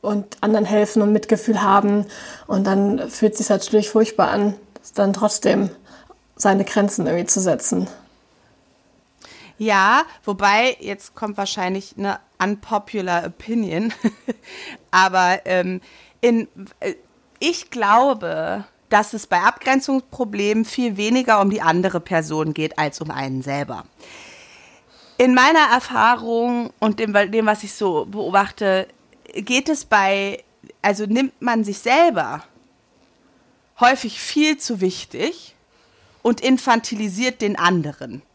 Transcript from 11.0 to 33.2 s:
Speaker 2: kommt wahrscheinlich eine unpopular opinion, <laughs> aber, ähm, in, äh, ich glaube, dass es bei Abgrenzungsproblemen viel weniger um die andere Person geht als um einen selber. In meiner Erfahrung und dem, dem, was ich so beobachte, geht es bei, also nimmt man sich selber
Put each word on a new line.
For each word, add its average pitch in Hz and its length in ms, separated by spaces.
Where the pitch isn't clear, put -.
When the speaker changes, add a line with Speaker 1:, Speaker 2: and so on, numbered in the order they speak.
Speaker 2:
kommt 208 220
wahrscheinlich 196 600
eine 196 220
unpopular 202 840
opinion, 214 680
<laughs> - 500
aber, 185 540
ähm, 180 360
in, 233 260
äh, - 140
ich - 320
glaube, 208 960
dass 208 240
es 220 140
bei 175 140
Abgrenzungsproblemen 226 1200
viel 233 320
weniger 220 460
um 196 80
die 208 120
andere 175 380
Person 156 540
geht 156 240
als 151 240
um 156 100
einen 131 300
selber. 139 440
In 254 160
meiner 285 400
Erfahrung 233 1040
und 214 200
dem, 214 140
dem, 208 340
was 214 160
ich 202 100
so 175 320
beobachte, 196 840
geht 262 260
es 302 160
bei, 196 580
also 208 240
nimmt 247 360
man 233 220
sich 202 160
selber 226 640